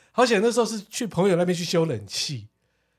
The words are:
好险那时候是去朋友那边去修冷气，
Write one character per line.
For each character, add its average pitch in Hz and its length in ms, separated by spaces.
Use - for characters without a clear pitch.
好 247 140
险 226 160
那 233 80
时 233 120
候 226 40
是 214 140
去 - 260
朋 180 220
友 185 80
那 175 80
边 175 140
去 170 80
修 165 180
冷 110 240
气， 113 400